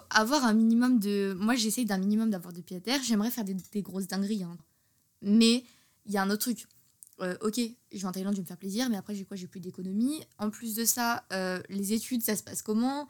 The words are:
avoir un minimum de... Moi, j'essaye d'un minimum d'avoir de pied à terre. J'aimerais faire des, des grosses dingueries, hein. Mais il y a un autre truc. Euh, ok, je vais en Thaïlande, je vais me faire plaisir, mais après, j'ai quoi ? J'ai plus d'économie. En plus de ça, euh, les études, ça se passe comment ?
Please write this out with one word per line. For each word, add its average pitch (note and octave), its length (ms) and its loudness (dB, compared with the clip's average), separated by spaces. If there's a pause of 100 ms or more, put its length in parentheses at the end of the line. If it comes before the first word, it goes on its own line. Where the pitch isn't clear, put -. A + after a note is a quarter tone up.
(100)
avoir B3 340 4
un A3 80 4
minimum A#3 460 6
de... G3+ 400 0
Moi, G#3+ 160 2
j'essaye A3+ 320 0
d'un G3+ 120 2
minimum G#3+ 320 2
d'avoir F3 220 -4
de F3 80 -14
pied F3+ 160 -12
à F3 40 -10
terre. C4 220 0
J'aimerais A#3 280 2
faire A#3+ 140 -6
des, F#3+ 100 -4
des F#3+ 280 -6
grosses F#3 240 -6
dingueries, G3 380 -2
hein. E3+ 120 -12 (680)
Mais A3+ 420 6 (420)
il G3+ 60 -8
y G3+ 60 2
a F#3+ 40 4
un G3 80 0
autre G#3+ 120 -2
truc. A#3+ 240 -4 (540)
Euh, F3+ 200 -4
ok, A3 200 -2 (320)
je G#3+ 60 -10
vais F#3 60 -8
en F3+ 80 -4
Thaïlande, F#3+ 220 -4
je G3 40 -2
vais F#3+ 40 -4
me D#3+ 60 -10
faire F3 100 -14
plaisir, G#3+ 320 -2
mais G#3 60 0
après, G3 180 -8
j'ai G3 100 -8
quoi ? G3+ 120 -12
J'ai F3+ 100 -10
plus F#3 140 -14
d'économie. F#3+ 600 -4 (180)
En G#3+ 120 -2
plus A3 240 -8
de A3+ 100 -2
ça, A#3 480 0
euh, F#3 360 -2
les G3 240 -4
études, A#3 300 -2
ça G#3+ 140 0
se - 60 -6
passe - 200 -10
comment ? C4 480 0